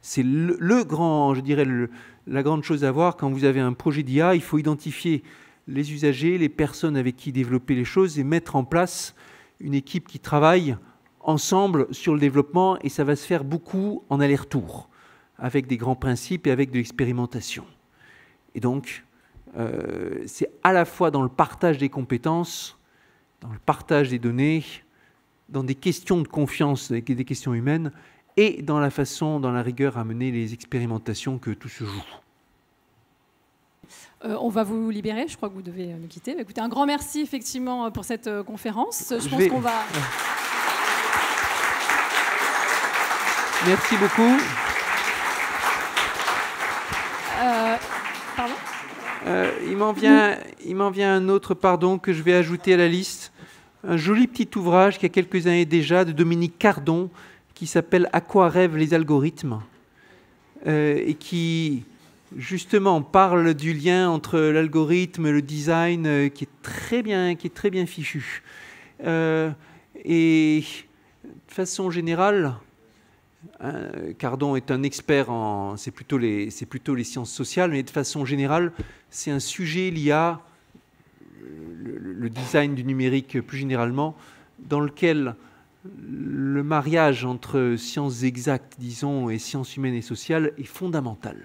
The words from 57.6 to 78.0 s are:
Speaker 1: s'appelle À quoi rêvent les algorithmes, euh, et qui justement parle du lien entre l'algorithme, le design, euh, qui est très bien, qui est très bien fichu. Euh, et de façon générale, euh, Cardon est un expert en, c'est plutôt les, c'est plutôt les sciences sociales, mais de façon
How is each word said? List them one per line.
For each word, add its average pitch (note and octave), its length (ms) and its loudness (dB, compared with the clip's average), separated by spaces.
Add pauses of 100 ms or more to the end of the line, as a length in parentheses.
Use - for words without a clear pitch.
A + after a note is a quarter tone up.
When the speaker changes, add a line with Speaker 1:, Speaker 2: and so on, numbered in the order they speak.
Speaker 1:
s'appelle F3 460 2
À E3+ 80 2
quoi F3+ 280 4
rêvent E3+ 280 4
les D#3 180 2
algorithmes, D3 680 0 (1040)
euh, D3+ 360 2
et D3+ 120 0
qui E3 680 -2 (520)
justement F3+ 640 2
parle F3 540 6
du D3+ 180 -2
lien F3+ 380 4
entre D#3+ 280 0
l'algorithme, D#3+ 920 2
le D3 100 4
design, D#3+ 640 0
euh, C#3+ 220 4
qui C#3 160 -6
est - 180 -20
très - 400 -4
bien, F#3 320 0
qui E3 120 -10
est E3 80 -8
très - 160 0
bien F#3 160 -2
fichu. - 560 -8 (640)
Euh, D#3+ 460 0 (540)
et D#3+ 600 4 (580)
de - 80 -18 (220)
façon F#3 380 -4
générale, E3+ 640 2 (1080)
euh, F2 560 -10
Cardon C3+ 380 -2
est C3 140 -4
un C3 120 0
expert C#3 480 0
en, G#2 460 -4
c'est - 140 -12
plutôt - 280 -6
les, G#2+ 320 0
c'est - 160 -12
plutôt C3+ 280 -6
les B2 100 -4
sciences A#2+ 260 -10
sociales, F3 400 -2
mais C#3 120 -2
de B2 80 -8
façon C#3+ 340 -4